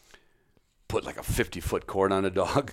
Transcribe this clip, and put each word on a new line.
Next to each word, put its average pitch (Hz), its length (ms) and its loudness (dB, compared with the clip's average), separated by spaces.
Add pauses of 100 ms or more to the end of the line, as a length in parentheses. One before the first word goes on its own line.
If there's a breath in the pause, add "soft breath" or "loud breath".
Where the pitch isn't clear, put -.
(880)
put, - 160 -2
like, - 140 -10
a - 40 -10
fifty-foot 110 640 -2
cord 95 260 4
on 98 120 2
a 98 60 2
dog, 92 420 0